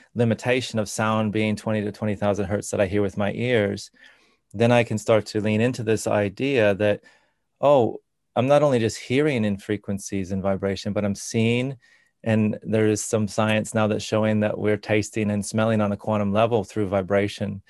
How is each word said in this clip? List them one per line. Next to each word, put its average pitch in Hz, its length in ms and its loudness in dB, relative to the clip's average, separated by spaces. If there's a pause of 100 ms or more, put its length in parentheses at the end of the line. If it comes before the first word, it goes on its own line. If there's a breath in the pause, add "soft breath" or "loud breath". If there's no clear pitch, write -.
(160 soft breath)
limitation 117 640 0
of 104 100 -4
sound 110 420 0
being 107 240 0
twenty 107 280 -4
to 104 80 -4
twenty 107 240 -4
thousand 101 300 0
hertz 101 260 -4
that 104 100 0
I 98 60 4
hear 104 160 0
with 98 140 -4
my 104 160 -2
ears, 107 580 -2 (600 soft breath)
then 117 200 2
I 120 120 6
can 113 140 -4
start 107 300 2
to 107 140 -2
lean 107 200 0
into 123 220 -2
this 110 240 0
idea 107 680 2
that, 104 280 0 (580 soft breath)
oh, 135 400 4 (340)
I'm 117 120 2
not 147 160 6
only 135 160 4
just 110 180 0
hearing 131 480 0
in 101 120 0
frequencies 98 720 -6
and 95 100 -2
vibration, 98 500 -2
but 101 140 -2
I'm 101 80 -2
seeing, 120 640 -2 (460 soft breath)
and 110 400 0
there 110 240 2
is 107 160 0
some 107 240 0
science 107 480 0
now 110 100 4
that's 104 180 -2
showing 107 360 0
that 104 180 0
we're 104 180 0
tasting 107 540 -2
and 104 160 -2
smelling 110 360 0
on 101 100 0
a 101 60 -6
quantum 104 360 -2
level 110 300 2
through 104 240 -4
vibration. 101 840 -2